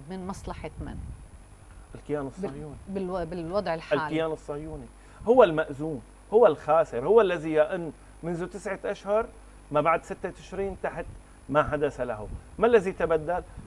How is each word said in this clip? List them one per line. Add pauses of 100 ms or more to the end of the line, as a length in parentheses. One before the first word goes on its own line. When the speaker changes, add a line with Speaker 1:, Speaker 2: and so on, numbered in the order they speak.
Speaker 1:
من
مصلحة (100)
من؟ (1000)
Speaker 2:
الكيان
Speaker 1:
بال-،
Speaker 2:
الصهيوني. (140)
Speaker 1:
بالو-،
بالوضع
الحالي.
Speaker 2:
الكيان
الصهيوني (420)
هو
المأزوم، (320)
هو
الخاسر،
هو
الذي
يئن (320)
منذ
تسعة
أشهر (460)
ما
بعد
ستة
تشرين
تحت (440)
ما
حدث
له. (300)
ما
الذي
تبدل؟ (240)